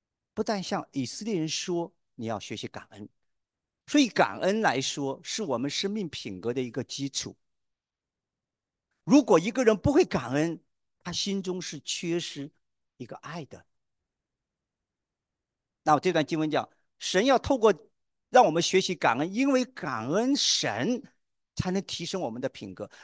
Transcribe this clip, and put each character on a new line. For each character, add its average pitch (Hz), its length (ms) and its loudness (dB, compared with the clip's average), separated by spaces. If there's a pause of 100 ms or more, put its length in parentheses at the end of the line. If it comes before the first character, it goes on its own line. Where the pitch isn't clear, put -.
(340)
不 220 100 -2
但 208 200 -2
向 185 280 -4
以 135 140 -4
色 - 180 -10
列 208 160 -2
人 160 80 0
说， 170 480 -4 (200)
你 117 100 -10
要 110 120 -4
学 - 180 -10
习 - 120 -10
感 - 240 -14
恩。 104 160 -16 (800)
所 285 120 2
以 254 100 6
感 110 320 0
恩 202 180 2
来 139 220 2
说， 135 420 -4
是 - 180 -6
我 143 160 -2
们 131 120 -2
生 196 200 -4
命 208 200 -4
品 95 320 -10
格 113 120 -2
的 135 80 -2
一 127 80 -4
个 120 140 -6
基 139 240 -8
础。 - 280 -8 (1700)
如 262 180 8
果 185 160 8
一 175 100 -2
个 254 140 0
人 220 120 6
不 269 180 2
会 339 100 6
感 127 300 -2
恩， 156 280 0 (380)
他 175 140 -10
心 196 280 -4
中 180 200 -6
是 156 180 -10
缺 170 400 -4
失 143 320 -10 (460)
一 123 80 -12
个 - 120 -14
爱 151 280 -14
的。 98 200 -20 (2250)
那 151 100 6
我 143 60 6
这 185 120 0
段 160 140 2
经 165 120 -4
文 156 140 0
讲， 131 180 -2 (300)
神 185 260 2
要 262 140 6
透 - 180 0
过 214 160 6 (560)
让 247 160 8
我 170 60 4
们 165 100 2
学 190 200 2
习 185 120 -2
感 127 260 2
恩， 170 140 -4
因 269 180 2
为 254 120 4
感 135 460 -6
恩 240 260 2
神 139 680 0 (540)
才 - 160 -4
能 190 120 -2
提 - 220 -8
升 190 140 -6
我 147 100 -4
们 117 120 -10
的 135 80 -2
品 95 260 -14
格。 - 160 -12 (120)